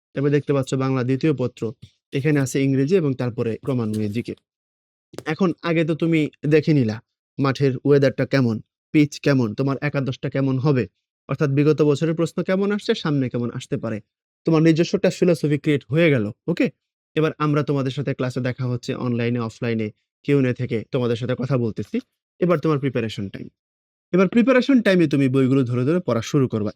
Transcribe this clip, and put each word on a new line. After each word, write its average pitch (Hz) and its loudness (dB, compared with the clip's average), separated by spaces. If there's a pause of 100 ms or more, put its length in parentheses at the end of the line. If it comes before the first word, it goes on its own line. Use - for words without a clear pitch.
(140)
তারপরে 143 -2
দেখতে 143 0
পাচ্ছ 135 -2
বাংলা 131 0
দ্বিতীয় 135 0
পত্র, 120 -6 (400)
এখানে 143 0
আছে 135 0
ইংরেজি 135 2
এবং 147 0
তারপরে 120 -4
ক্রমান্বয়ে 107 -2
জিকে। 104 -6 (920)
এখন 160 0
আগে 165 0
তো 160 -2
তুমি 160 0 (180)
দেখে 151 4
নিলা 117 0 (380)
মাঠের 135 0 (120)
ওয়েদারটা 139 4
কেমন, 120 0 (300)
পিচ 147 2
কেমন, 123 0
তোমার 135 -2
একাদশটা 135 -4
কেমন 135 -2
হবে, 127 2 (400)
অর্থাৎ 139 -2
বিগত 147 2
বছরের 156 2
প্রশ্ন 165 -4
কেমন 196 -2
আসছে, 208 -2
সামনে 139 -2
কেমন 120 -4
আসতে - -8
পারে, 110 -6 (440)
তোমার 160 4
নিজস্ব 165 4
একটা 185 0
ফিলসফি 160 0
ক্রিয়েট 147 -2
হয়ে 160 2
গেল। 113 0 (160)
ওকে, 180 0 (460)
এবার 156 2
আমরা 151 0
তোমাদের 135 -2
সাথে 135 -4
ক্লাসে 131 -6
দেখা 127 -4
হচ্ছে 123 -4
অনলাইনে, 120 -2
অফলাইনে, 113 -4 (340)
কিউ 143 4
এন 131 2
এ 123 0
থেকে 120 -6
তোমাদের 120 0
সাথে 120 -4
কথা 131 -2
বলতেছি। 113 -4 (400)
এবার 175 0
তোমার 151 0
প্রিপারেশন 113 -4
টাইম। - -14 (640)
এবার 180 4
প্রিপারেশন 247 4
টাইমে 185 4
তুমি 139 2
বইগুলো 135 4
ধরে 123 -2
ধরে 170 0
পড়া 113 -2
শুরু 135 0
করবা। 104 -2